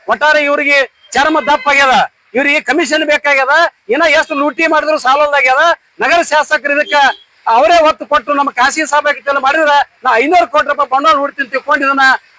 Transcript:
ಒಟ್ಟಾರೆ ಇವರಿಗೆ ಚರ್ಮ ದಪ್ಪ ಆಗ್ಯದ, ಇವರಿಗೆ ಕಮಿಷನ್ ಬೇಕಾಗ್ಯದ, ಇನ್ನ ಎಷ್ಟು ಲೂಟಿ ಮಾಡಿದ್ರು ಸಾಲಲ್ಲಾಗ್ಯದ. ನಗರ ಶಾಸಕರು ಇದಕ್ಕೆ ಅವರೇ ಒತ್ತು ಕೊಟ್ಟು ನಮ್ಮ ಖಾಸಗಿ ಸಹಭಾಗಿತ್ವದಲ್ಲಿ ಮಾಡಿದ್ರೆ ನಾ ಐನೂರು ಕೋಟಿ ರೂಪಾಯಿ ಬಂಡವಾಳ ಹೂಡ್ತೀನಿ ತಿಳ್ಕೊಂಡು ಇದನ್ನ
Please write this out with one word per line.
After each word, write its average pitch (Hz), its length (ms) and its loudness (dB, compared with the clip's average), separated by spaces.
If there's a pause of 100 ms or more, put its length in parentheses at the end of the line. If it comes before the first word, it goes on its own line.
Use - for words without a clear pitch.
ಒಟ್ಟಾರೆ 302 360 0
ಇವರಿಗೆ 285 680 -2
ಚರ್ಮ 311 280 0
ದಪ್ಪ 285 300 -2
ಆಗ್ಯದ, 269 400 2 (240)
ಇವರಿಗೆ 285 280 0
ಕಮಿಷನ್ 302 420 -2
ಬೇಕಾಗ್ಯದ, 294 680 0 (180)
ಇನ್ನ 277 140 0
ಎಷ್ಟು 320 300 0
ಲೂಟಿ 294 340 -2
ಮಾಡಿದ್ರು 311 300 0
ಸಾಲಲ್ಲಾಗ್ಯದ. 285 800 2 (220)
ನಗರ 330 220 0
ಶಾಸಕರು 285 520 -2
ಇದಕ್ಕೆ 294 280 0 (460)
ಅವರೇ 302 400 4
ಒತ್ತು 311 180 -4
ಕೊಟ್ಟು 294 280 -2
ನಮ್ಮ 277 160 -2
ಖಾಸಗಿ 269 360 -2
ಸಹಭಾಗಿತ್ವದಲ್ಲಿ 285 580 -2
ಮಾಡಿದ್ರೆ 285 600 0
ನಾ 240 140 0
ಐನೂರು 339 300 2
ಕೋಟಿ 294 200 0
ರೂಪಾಯಿ 285 220 -2
ಬಂಡವಾಳ 285 260 2
ಹೂಡ್ತೀನಿ 277 340 -6
ತಿಳ್ಕೊಂಡು 277 360 -4
ಇದನ್ನ 277 160 0 (380)